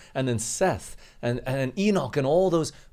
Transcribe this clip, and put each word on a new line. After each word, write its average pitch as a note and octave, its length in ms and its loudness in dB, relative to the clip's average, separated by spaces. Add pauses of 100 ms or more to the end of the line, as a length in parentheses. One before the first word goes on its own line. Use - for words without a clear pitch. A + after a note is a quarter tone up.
(140)
and C3+ 120 -2
then A#2 120 0
Seth, - 580 -2 (240)
and, A#2+ 240 -2
and C3 340 -4
Enoch, F#3+ 380 2
and C3+ 100 2
all F3+ 220 4
those, E3 240 2 (200)